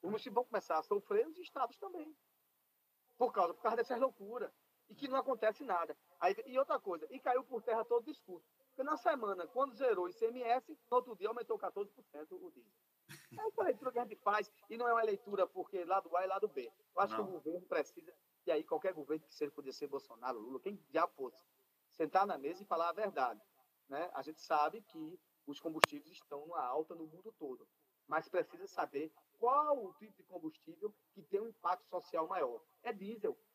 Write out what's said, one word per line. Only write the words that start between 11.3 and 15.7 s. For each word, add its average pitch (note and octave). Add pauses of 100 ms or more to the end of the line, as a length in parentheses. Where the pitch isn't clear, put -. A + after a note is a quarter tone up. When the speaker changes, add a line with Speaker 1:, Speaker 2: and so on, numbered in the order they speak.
Speaker 1:
quatorze G3
por B3+
cento D3+
o F4+
diesel. A2+ (640)
É G#4+
uma A4
leitura B3+
que A#3+
a B3
gente G#3+
faz, G#3 (180)
e A3+
não A#3+
é A#3
uma A3+
leitura G3+
porque F#3